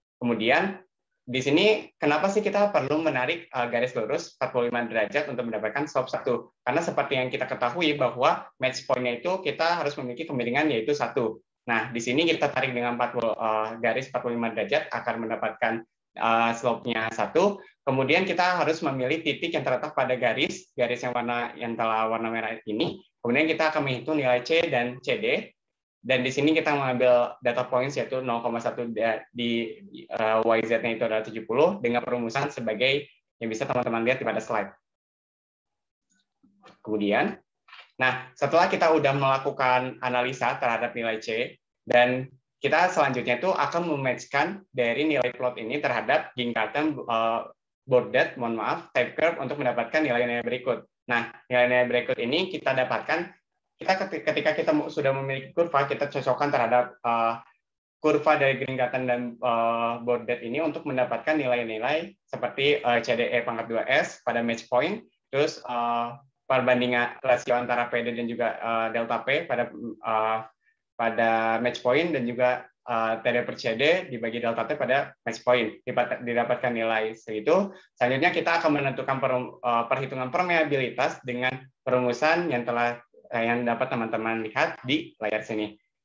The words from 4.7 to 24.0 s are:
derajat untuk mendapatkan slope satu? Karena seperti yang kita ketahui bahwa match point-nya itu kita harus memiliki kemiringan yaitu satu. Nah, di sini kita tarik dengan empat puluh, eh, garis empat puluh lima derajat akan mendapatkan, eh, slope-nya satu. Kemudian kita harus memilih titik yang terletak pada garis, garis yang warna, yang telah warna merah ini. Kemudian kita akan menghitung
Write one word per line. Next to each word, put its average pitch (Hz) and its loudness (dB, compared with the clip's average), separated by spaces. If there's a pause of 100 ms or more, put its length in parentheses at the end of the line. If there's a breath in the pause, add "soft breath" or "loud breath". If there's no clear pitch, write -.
derajat 117 -2
untuk 120 -6
mendapatkan 110 -4
slope 135 -2
satu? 127 -4 (160)
Karena 160 2
seperti 143 -2
yang 127 0
kita 123 -4
ketahui 147 0
bahwa 135 0
match 127 -4
point-nya 123 -2
itu 185 -2
kita 170 0
harus 143 -2
memiliki 127 -8
kemiringan 135 0
yaitu 110 0
satu. 123 0 (320)
Nah, 117 0
di 117 -4
sini 131 2
kita 147 2
tarik 131 -2
dengan 120 -2
empat 120 -2
puluh, 117 0
eh, 110 -2
garis 120 0
empat 127 -2
puluh 120 -2
lima 117 -2
derajat 107 -2
akan 117 -4
mendapatkan, 113 -2 (460)
eh, 117 2
slope-nya 117 -2
satu. 175 2 (240 loud breath)
Kemudian 139 2
kita 180 2
harus 156 0
memilih 139 -2
titik 160 -4
yang 143 -2
terletak 139 -2
pada 127 0
garis, 123 -2
garis 123 0
yang 123 -4
warna, 120 -4
yang 117 -6
telah 110 0
warna 113 -2
merah 113 -4
ini. 110 -4 (160)
Kemudian 131 2
kita 156 2
akan 151 -2
menghitung 135 -2